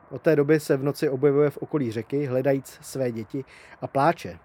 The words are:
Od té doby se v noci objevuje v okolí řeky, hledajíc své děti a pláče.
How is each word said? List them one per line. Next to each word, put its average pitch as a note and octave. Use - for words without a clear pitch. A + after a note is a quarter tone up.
Od C3+
té D#3+
doby D3
se D3+
v C3
noci C#3+
objevuje C#3
v -
okolí D3
řeky, B2+
hledajíc C3+
své C3
děti A2+
a B2+
pláče. C3+